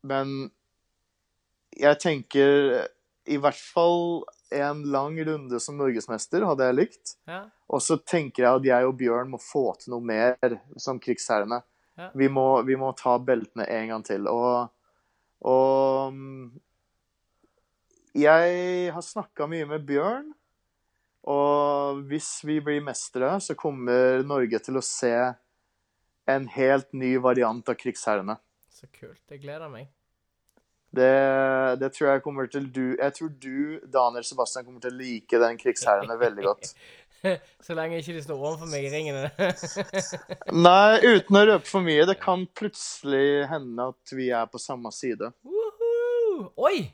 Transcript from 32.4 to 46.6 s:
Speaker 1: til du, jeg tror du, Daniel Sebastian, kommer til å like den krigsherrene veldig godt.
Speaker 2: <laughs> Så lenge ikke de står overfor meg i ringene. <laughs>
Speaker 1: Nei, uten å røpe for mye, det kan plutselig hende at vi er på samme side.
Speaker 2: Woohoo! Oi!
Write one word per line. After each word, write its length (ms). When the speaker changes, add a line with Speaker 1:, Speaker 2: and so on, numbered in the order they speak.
Speaker 1:
til 180
du, 300
jeg 160
tror 160
du, 460
Daniel 380
Sebastian, 420
kommer 160
til 100
å 60
like 420
den 160
krigsherrene 600
veldig 260
godt. 300
Speaker 2:
<laughs> 180
Så 120
lenge 280
ikke 100
de 100
står 140
overfor 320
meg 160
i 60
ringene. 400
<laughs> 720
Speaker 1:
Nei, 340
uten 380
å 80
røpe 200
for 140
mye, 240
det 160
kan 260
plutselig 1040
hende 400
at 240
vi 180
er 160
på 140
samme 320
side. 380
Speaker 2:
Woohoo! 1120
Oi! 360